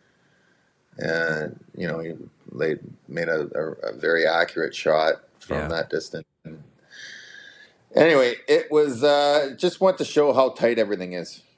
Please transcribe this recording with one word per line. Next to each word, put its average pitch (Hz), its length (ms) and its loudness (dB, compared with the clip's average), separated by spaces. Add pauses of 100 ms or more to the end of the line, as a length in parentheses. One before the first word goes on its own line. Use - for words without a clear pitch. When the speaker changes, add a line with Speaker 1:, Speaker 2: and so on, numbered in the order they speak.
(1000)
Speaker 1:
And, 82 600 -2 (160)
you 87 140 -6
know, 80 120 -6
he 82 120 -8 (380)
laid, 76 300 -4 (280)
made 82 200 -6
a, 80 200 -2 (100)
a, 78 320 -6
a - 40 -6
very 80 320 0
accurate 82 480 0
shot 78 400 2 (260)
from - 160 -8
Speaker 2:
Yeah. 73 120 -4
Speaker 1:
that 82 200 -4
distance. 80 380 -8 (180)
And 78 180 -18 (1300)
anyway, 135 400 6 (120)
it 151 240 2
was, 147 320 2
uh, 143 540 4
just 180 240 -2
went 190 180 4
to - 60 -2
show 147 300 2
how 131 160 4
tight 117 280 0
everything 95 360 -2
is, - 280 -10 (160)